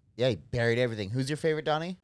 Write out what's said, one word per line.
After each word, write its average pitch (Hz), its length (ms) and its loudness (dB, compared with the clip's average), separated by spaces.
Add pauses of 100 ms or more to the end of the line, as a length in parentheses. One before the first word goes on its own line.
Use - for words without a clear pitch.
(160)
Yeah, 127 140 2
he 104 60 0
buried 117 420 0
everything. 110 320 0
Who's 131 200 -2
your 151 60 -2
favorite, 156 280 0
Donnie? 160 400 -2